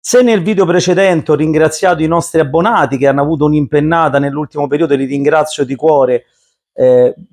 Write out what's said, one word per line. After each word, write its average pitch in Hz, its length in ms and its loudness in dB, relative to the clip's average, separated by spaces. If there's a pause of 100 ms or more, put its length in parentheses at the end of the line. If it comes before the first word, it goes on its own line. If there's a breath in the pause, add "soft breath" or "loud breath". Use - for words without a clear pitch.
Se 247 220 2
nel 226 200 2
video 196 220 0
precedente 175 680 0
ho - 20 4
ringraziato 156 680 0
i 156 40 -2
nostri 165 340 -2
abbonati 160 560 0
che 131 100 0
hanno 139 140 2
avuto 147 240 -2
un'impennata 151 720 0
nell'ultimo 143 480 -4
periodo, 143 280 0
li 135 100 -2
ringrazio 143 640 -2
di 135 80 -6
cuore, 131 500 0 (480)
eh, 123 420 2 (180)